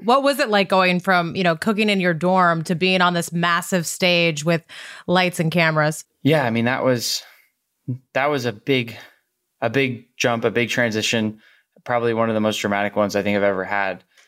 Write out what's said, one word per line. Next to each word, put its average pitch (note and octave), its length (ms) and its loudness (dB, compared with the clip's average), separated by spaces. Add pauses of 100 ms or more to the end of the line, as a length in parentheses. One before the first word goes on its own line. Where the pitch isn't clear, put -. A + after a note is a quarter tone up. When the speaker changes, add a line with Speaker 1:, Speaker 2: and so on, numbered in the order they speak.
Speaker 1:
What B3+ 180 4
was C4+ 180 0
it B3+ 100 0
like G3+ 180 2
going F3+ 320 2
from, F3 340 0
you - 80 -2
know, E3+ 140 2
cooking G#3+ 320 0
in G3 120 2
your F3 120 2
dorm F3+ 520 2
to F3+ 100 -2
being F#3 260 2
on F3 140 2
this E3+ 180 -4
massive F3 540 0
stage E3+ 580 0
with E3 180 0 (440)
lights F3+ 340 0
and D#3+ 100 0
cameras? D#3 540 0 (180)
Speaker 2:
Yeah, C#3+ 220 2
I A#2 60 0
mean, A#2 160 0
that B2+ 180 0
was, B2 380 0 (880)
that C3+ 140 0
was C#3+ 180 -2
a A#2+ 80 -4
big, A2+ 440 -2 (680)
a A#2 80 0
big B2+ 360 -2 (120)
jump, A#2 260 0
a A#2 60 2
big A#2 180 -2
transition, A2 720 -2 (440)
probably A#2+ 280 -2
one A2+ 160 0
of A2 60 0
the G#2+ 60 0
most G#2+ 180 0
dramatic G2+ 380 -2
ones G2+ 200 0
I G2+ 60 0
think G2+ 140 0
I've G2 80 0
ever F#2+ 200 0
had F#2+ 400 -4 (240)